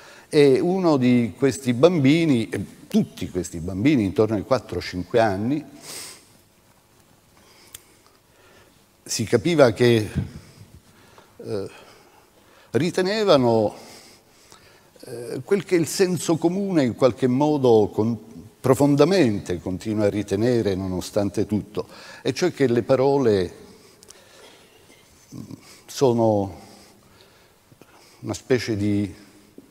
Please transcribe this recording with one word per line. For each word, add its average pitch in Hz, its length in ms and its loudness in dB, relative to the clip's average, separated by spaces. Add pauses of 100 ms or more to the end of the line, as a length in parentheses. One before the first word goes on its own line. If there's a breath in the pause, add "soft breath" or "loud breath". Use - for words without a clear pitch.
(280 loud breath)
E 143 320 4
uno 175 360 0
di 123 400 0
questi 123 380 -2
bambini, 147 720 2
e 101 160 -6 (240)
tutti - 400 -2
questi 87 300 -8
bambini 101 460 0
intorno 107 300 0
ai 95 80 -4
quattro 113 360 -4
o - 20 -4
cinque 90 400 -4
anni, 113 440 -2 (3500 loud breath)
si - 200 -6
capiva 127 480 4
che, 113 360 2 (1300 loud breath)
eh, 107 340 -10 (1000 loud breath)
ritenevano, 156 1040 2 (1300 loud breath)
eh, 120 400 -12
quel 202 200 -2
che - 100 0
il 165 120 2
senso 180 500 0
comune 180 480 0
in 113 100 -2
qualche 131 320 2
modo 127 640 4
con-, 110 380 -2 (320)
profondamente 139 1000 2
continua 104 460 -4
a - 20 2
ritenere 104 680 -2
nonostante 95 720 -4
tutto, 90 420 -6 (340 loud breath)
e 135 100 -2
cioè 180 200 -2
che 135 160 0
le 120 160 0
parole 127 720 2 (2250 loud breath)
sono 110 760 0 (1600 loud breath)
una 113 120 -8
specie 117 420 -2
di, 101 380 -2 (560 loud breath)